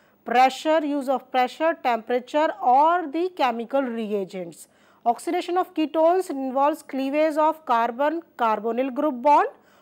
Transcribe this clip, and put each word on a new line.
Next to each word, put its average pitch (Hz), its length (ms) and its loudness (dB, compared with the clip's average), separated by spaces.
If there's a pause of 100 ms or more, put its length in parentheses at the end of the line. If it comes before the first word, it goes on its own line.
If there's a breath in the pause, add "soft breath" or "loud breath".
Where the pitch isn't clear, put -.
(260 soft breath)
Pressure, 262 580 2
use 285 240 -4
of 254 240 -4
pressure, 262 520 0
temperature 247 680 0 (140)
or 320 440 4
the 330 280 -4
chemical 247 480 -2
reagents. 196 840 -6 (380 soft breath)
Oxidation 339 500 -2
of 359 200 -2
ketones 330 560 2
involves 277 500 -2
cleavage 277 560 -2
of 311 300 0
carbon-carbonyl 240 1300 -2
group 285 260 -2
bond 294 280 4 (320 soft breath)